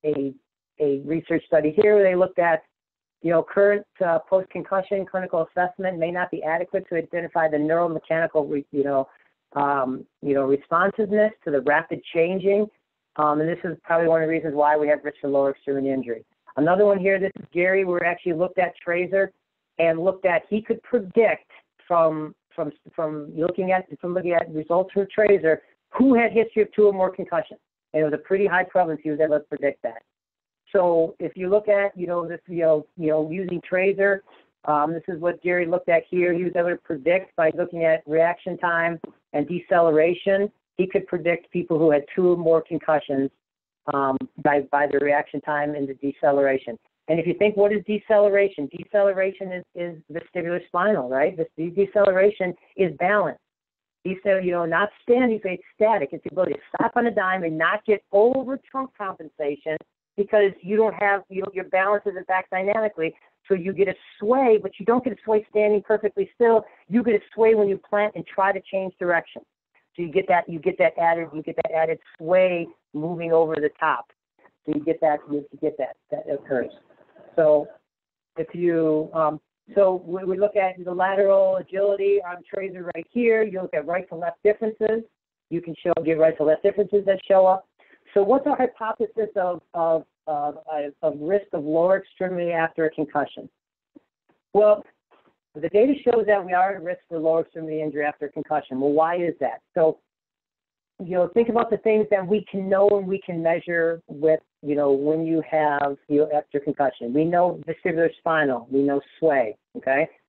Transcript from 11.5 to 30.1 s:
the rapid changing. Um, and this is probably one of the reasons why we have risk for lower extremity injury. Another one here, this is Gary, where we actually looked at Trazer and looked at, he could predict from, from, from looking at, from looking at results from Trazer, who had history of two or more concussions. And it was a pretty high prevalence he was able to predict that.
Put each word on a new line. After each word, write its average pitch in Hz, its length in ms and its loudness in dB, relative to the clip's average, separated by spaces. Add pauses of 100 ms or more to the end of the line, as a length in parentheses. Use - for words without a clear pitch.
the 139 80 2
rapid 147 420 -2 (120)
changing. 190 540 0 (500)
Um, 151 240 2
and 160 80 -2
this 170 160 -6
is 160 180 -8
probably 165 240 0
one 165 140 4
of 156 60 0
the 160 40 -2
reasons 156 240 -4
why 147 220 4
we 151 100 0
have 143 160 0
risk 143 160 -10
for 139 100 -6
lower 139 220 2
extremity 139 380 -4
injury. 120 340 -6 (320)
Another 180 300 4
one 202 140 4
here, 190 200 0
this 196 180 -4
is - 140 -16
Gary, 185 320 0
where 175 180 -2
we 170 60 -2
actually 175 260 -4
looked 180 260 -2
at 175 140 -2 (120)
Trazer 180 420 -2 (500)
and 165 220 2
looked 190 260 -2
at, 175 240 0
he 214 120 -2
could 226 220 -6
predict 202 680 0 (340)
from, 156 480 0 (200)
from, 151 180 -6 (220)
from 151 420 -6
looking 175 360 -2
at, 185 140 0 (140)
from 175 140 -6
looking 175 180 -2
at 170 220 0
results 170 400 -2
from 196 140 -2 (100)
Trazer, 180 400 4 (320)
who 262 240 4
had 233 180 4
history 220 300 0
of 208 120 0
two 208 140 6
or 202 60 4
more 185 160 0
concussions. 185 500 -6 (340)
And 156 80 2
it 156 40 2
was 147 80 -2
a 151 40 -4
pretty 190 300 -2
high 180 180 0
prevalence 170 380 0
he 160 60 -6
was 147 120 -6
able 151 180 2
to 147 60 -8
predict 139 380 -4
that. 117 180 -8 (720)